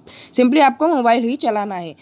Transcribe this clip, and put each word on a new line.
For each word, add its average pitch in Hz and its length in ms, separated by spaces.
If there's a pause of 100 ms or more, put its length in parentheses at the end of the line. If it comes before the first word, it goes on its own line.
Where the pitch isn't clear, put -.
(340)
simply 254 300
आपको 269 240
मोबाइल 240 360
ही 240 140
चलाना 208 400
है। 165 240